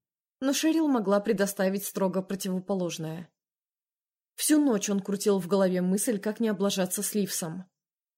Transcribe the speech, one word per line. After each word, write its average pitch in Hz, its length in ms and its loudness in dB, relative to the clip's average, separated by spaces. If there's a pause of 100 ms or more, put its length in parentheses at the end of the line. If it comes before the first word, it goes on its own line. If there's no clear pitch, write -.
(420)
Но 269 120 2
Шерил 320 340 2
могла 202 320 2
предоставить 196 640 0
строго 190 360 -2
противоположное. 180 1120 -4 (1040)
Всю 302 260 4
ночь 220 280 2
он 196 100 0
крутил 196 400 0
в 185 80 -4
голове 185 340 2
мысль, 196 380 0
как 208 220 -4
не 220 80 2
облажаться 196 520 -2
с - 140 -4
Ливсом. 185 500 -4 (520)